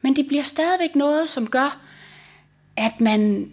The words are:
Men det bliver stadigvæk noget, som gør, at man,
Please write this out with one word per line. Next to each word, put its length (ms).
Men 140
det 120
bliver 160
stadigvæk 520
noget, 340
som 200
gør, 320
at 260
man, 520